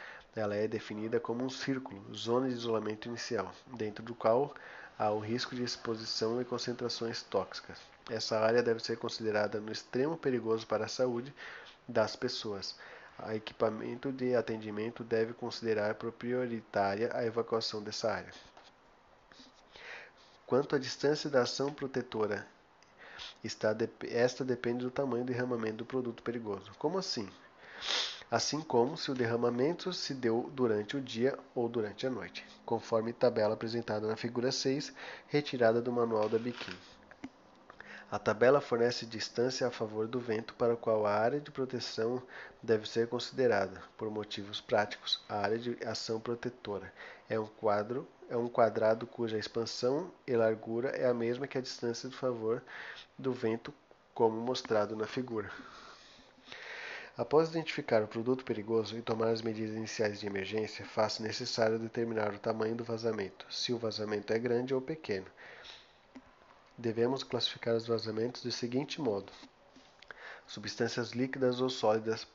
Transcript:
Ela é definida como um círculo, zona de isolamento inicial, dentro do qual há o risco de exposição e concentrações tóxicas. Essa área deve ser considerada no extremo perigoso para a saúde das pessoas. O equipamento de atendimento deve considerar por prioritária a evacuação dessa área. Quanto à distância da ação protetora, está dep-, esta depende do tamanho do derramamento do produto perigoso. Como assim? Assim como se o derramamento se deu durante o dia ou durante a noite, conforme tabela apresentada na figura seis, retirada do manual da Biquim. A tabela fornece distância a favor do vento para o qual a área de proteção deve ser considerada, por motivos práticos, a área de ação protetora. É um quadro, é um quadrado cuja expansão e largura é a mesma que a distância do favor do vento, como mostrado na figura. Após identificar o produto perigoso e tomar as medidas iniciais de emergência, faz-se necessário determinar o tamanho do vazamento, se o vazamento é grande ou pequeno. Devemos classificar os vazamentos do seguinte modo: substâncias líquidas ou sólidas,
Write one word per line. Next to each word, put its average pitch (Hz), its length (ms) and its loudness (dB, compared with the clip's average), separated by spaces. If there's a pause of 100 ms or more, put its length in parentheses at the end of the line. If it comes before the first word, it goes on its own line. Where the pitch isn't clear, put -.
(340)
Ela 104 220 0
é 107 100 2
definida 113 540 -2
como 120 240 -2
um 131 60 -2
círculo, 131 520 -4 (120)
zona 117 340 2
de 123 60 0
isolamento 110 520 -2
inicial, 117 460 -4 (140)
dentro 110 360 -6
do 117 120 -8
qual 123 400 4 (440)
há 110 120 4
o 107 80 2
risco 113 360 -2
de 123 80 -2
exposição 113 760 -2
e 123 40 0
concentrações 120 760 -4
tóxicas. - 540 -4 (320)
Essa 110 300 0
área 113 240 6
deve 117 200 2
ser 113 140 -2
considerada 107 640 0
no 107 100 -8
extremo 131 460 0
perigoso 113 500 0
para 107 200 0
a - 20 -8
saúde 127 460 -2 (520)
das 113 300 2
pessoas. 107 580 -4 (480)
O - 80 -6
equipamento 113 800 0
de 127 240 0
atendimento 110 680 -2
deve 113 300 2
considerar 110 640 0
por 117 140 -4
prioritária 117 1000 0
a 127 140 0
evacuação 113 560 -2
dessa 107 280 -2
área. 92 220 -6 (2250)
Quanto 143 280 2
à 143 40 4
distância 143 500 2
da 135 140 6
ação 135 280 0
protetora, 110 800 -2 (960)
está 110 300 0
dep-, 113 360 -4
esta 120 360 2
depende 123 360 0
do 127 80 -2
tamanho 123 340 0
do 127 60 -4
derramamento 117 460 0
do 113 80 -6
produto 120 380 -4
perigoso. 110 560 -4
Como 160 180 0
assim? 127 320 -4 (1040)
Assim 139 320 0
como 135 340 4
se - 140 -4
o 139 40 0
derramamento 120 760 2
se 151 220 -4
deu 120 400 2
durante 113 420 2
o 139 60 -2
dia 117 360 0 (160)
ou 117 140 2
durante 113 380 -2
a 131 40 2
noite, 101 320 -6 (220)
conforme 113 480 2
tabela 113 400 4
apresentada 110 540 -2
na 110 100 0
figura 120 340 0
seis, 135 400 0 (380)
retirada 120 540 4
do 123 100 0
manual 113 380 2
da 113 80 4
Biquim. 120 360 -4 (1400)
A 104 80 -2
tabela 120 400 6
fornece 120 460 2
distância 117 600 0
a 120 40 2
favor 110 360 -2
do 123 120 -2
vento 117 360 -4
para 117 180 4
o 117 60 2
qual 110 260 4
a 104 80 4
área 117 260 4
de 147 120 -8
proteção 127 720 -2 (400)
deve 110 260 2
ser 117 180 2
considerada, 117 760 2 (160)
por 110 120 -4
motivos 104 520 -6
práticos, - 640 0
a 117 80 -2
área 104 220 2
de 120 260 -2
ação 110 340 -2
protetora. 110 720 -6 (380)
É 110 100 2
um 110 80 0
quadro, 107 600 0 (220)
é 123 60 -2
um 120 120 2
quadrado 113 580 6
cuja 113 300 -2
expansão 123 720 0 (160)
e 131 80 0
largura 113 540 2
é - 180 0
a 123 60 6
mesma 123 340 0
que 131 120 -4
a 127 40 -2
distância 123 460 -4
do 127 80 -10
favor 120 460 0 (560)
do 131 120 0
vento, 117 440 0 (400)
como 113 260 6
mostrado 113 560 2
na 107 100 -2
figura. 113 440 -4 (1600)
Após 156 360 6
identificar 151 520 2
o 101 60 0
produto 123 340 2
perigoso 107 540 0
e 117 60 -8
tomar 113 260 2
as 113 140 2
medidas 110 340 -2
iniciais 107 420 0
de 107 80 -6
emergência, 101 560 -2
faz-se 107 400 0
necessário 113 560 2
determinar 113 540 0
o 101 60 -8
tamanho 110 360 0
do 117 80 -4
vazamento, 113 680 -2
se - 200 -4
o 120 60 2
vazamento 107 560 -2
é 113 60 4
grande 123 340 2
ou 131 80 2
pequeno. 131 460 -4 (1500)
Devemos 120 460 2
classificar - 520 -2
os 113 120 0
vazamentos 110 560 -2
do 123 80 -4
seguinte 131 480 -2
modo: 101 320 0 (1160)
substâncias 113 640 -2
líquidas 127 500 2
ou 131 80 4
sólidas, 110 560 2 (100)